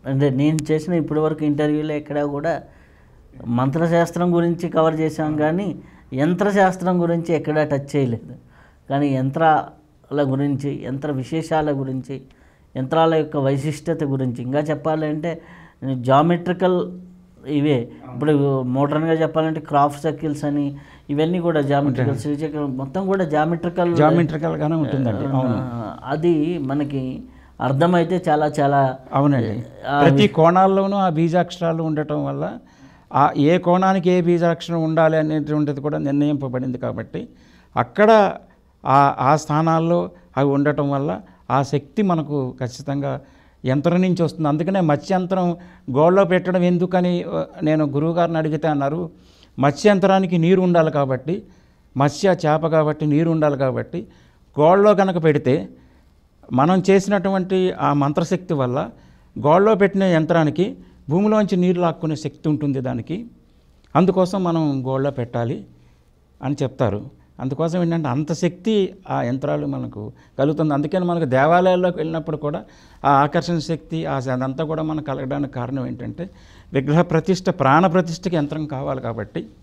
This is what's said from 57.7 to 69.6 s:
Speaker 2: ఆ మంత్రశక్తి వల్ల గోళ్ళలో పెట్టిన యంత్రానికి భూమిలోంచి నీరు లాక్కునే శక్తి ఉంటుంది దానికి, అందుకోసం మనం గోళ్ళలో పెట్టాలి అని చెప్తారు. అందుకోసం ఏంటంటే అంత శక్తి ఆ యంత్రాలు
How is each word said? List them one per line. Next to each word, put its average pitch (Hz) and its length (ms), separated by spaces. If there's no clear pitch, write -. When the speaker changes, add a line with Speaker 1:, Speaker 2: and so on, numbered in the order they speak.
Speaker 2:
ఆ 143 220
మంత్రశక్తి 147 600
వల్ల 139 360
గోళ్ళలో 185 360
పెట్టిన 196 280
యంత్రానికి 165 760
భూమిలోంచి 208 480
నీరు 180 240
లాక్కునే 165 340
శక్తి 151 340
ఉంటుంది 139 300
దానికి, 131 480
అందుకోసం 185 480
మనం 151 440
గోళ్ళలో 135 240
పెట్టాలి 123 540
అని 139 200
చెప్తారు. 110 560
అందుకోసం 156 420
ఏంటంటే 165 260
అంత 143 260
శక్తి 185 640
ఆ 135 120
యంత్రాలు 143 460